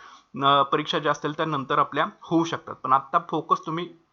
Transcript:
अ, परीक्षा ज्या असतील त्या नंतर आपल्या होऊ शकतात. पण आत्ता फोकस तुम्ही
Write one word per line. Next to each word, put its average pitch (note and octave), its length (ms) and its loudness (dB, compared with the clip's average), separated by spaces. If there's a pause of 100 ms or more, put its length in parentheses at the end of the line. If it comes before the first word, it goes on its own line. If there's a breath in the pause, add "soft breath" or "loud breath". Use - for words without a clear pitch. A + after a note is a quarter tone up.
(460 loud breath)
अ, C#3 180 6
परीक्षा D3+ 360 0
ज्या D3 140 0
असतील D3 200 -4
त्या D#3+ 140 -2
नंतर D3 320 -2
आपल्या D3 280 0 (160)
होऊ E3 220 2
शकतात. - 300 -8
पण C3+ 180 -2
आत्ता C3+ 260 2 (120)
फोकस F3 360 -2
तुम्ही E3 220 -6 (240)